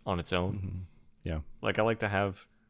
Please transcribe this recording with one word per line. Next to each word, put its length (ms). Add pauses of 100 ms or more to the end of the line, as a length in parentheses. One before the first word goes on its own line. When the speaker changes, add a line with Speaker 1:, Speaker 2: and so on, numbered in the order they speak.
Speaker 1:
on 160
its 100
own. 260
Speaker 2:
Mm-hmm. 220 (460)
Yeah. 140 (240)
Speaker 1:
Like, 160
I 60
like 160
to 100
have, 340 (240)